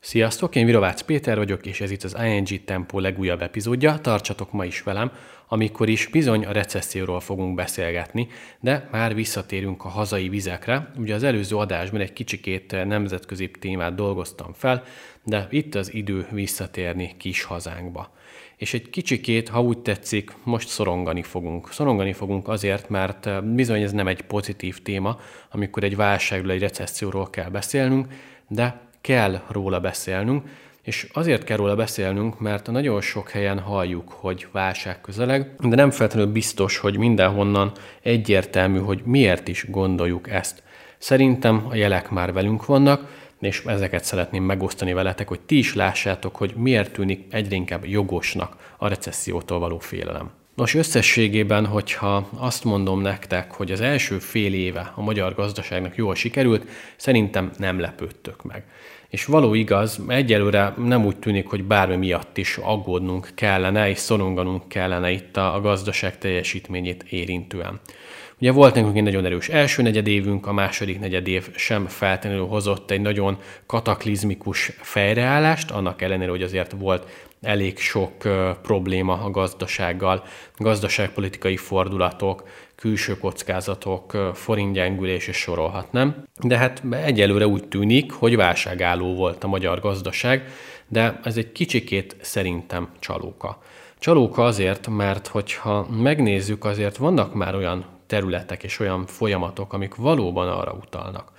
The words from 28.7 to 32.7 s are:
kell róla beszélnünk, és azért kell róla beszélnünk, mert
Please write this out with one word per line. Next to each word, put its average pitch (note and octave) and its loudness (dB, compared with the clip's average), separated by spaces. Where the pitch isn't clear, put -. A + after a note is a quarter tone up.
kell G#2 2
róla F#2+ -2
beszélnünk, G2 -2
és - -8
azért D#3+ 0
kell A2 -2
róla G2+ 2
beszélnünk, G#2 -2
mert G#2 -4